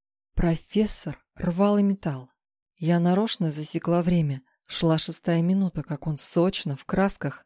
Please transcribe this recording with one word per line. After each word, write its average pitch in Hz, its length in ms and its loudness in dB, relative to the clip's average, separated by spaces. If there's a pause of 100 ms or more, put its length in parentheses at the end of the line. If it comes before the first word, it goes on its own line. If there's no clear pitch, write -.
(360)
Профессор 175 1000 0
рвал 202 460 2
и - 20 4
металл. 170 480 -2 (460)
Я 170 240 2
нарочно 180 500 2
засекла 160 540 -2
время. 160 400 0 (240)
Шла 160 320 0
шестая 165 420 0
минута, 185 400 0
как - 240 -8
он 151 120 -4
сочно, 170 580 0
в - 100 -18
красках, 190 600 -2